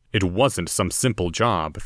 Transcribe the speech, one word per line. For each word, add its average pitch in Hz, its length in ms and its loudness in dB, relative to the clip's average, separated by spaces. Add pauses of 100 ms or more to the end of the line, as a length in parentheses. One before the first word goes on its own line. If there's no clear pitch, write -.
(120)
It 101 120 2
wasn't 92 440 0
some 90 220 0
simple 95 400 0
job 85 560 -2